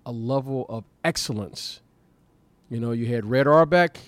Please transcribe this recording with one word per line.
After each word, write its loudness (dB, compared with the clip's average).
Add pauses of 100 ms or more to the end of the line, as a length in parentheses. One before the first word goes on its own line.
a -10
level -4
of -10 (180)
excellence. -6 (880)
You -6
know, -4
you -4
had -2
Red 2
Auerbach, 4 (100)